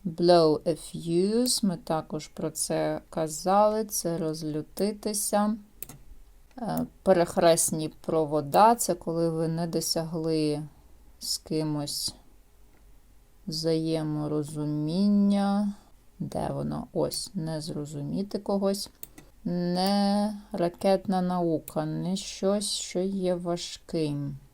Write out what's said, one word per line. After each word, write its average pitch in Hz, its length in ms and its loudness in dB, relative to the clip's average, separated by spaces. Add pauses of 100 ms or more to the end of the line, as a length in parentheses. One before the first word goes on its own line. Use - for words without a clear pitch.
Blow 170 580 6
a 175 80 0
fuse. 180 920 0
Ми 180 120 2
також 156 520 -4
про 156 220 -6
це 156 500 -2 (100)
казали. 196 720 2
Це 170 340 -4
розлютитися. 202 1400 -2 (1000)
Е, 165 280 -2 (160)
перехресні 170 880 4
провода. 160 880 4
Це 196 200 0
коли 165 360 0
ви 160 180 0
не 165 180 -2
досягли 160 960 0 (560)
з - 200 -6
кимось 151 760 -4 (1300)
взаєморозуміння. 160 2250 0 (440)
Де 156 300 -4
воно? 147 440 -4
Ось, 151 420 -4
не 160 260 -4
зрозуміти 156 760 -6
когось. 196 520 -2 (540)
Не 202 880 0 (180)
ракетна 185 680 0
наука, 170 640 -2
не 160 320 -2
щось, 202 540 -2
що - 300 -4
є 185 340 0
важким. 160 1000 -4 (180)